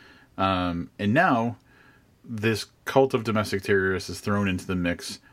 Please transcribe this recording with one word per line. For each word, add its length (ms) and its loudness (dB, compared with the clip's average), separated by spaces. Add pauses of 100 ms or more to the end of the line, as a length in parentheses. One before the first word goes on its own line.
(380)
Um, 520 -2 (100)
and 140 0
now 440 2 (680)
this 400 0 (200)
cult 280 4
of 100 0
domestic 400 -2
terrorists 460 0
is 100 -10
thrown 280 0
into 180 -2
the 100 -4
mix, 440 -4 (140)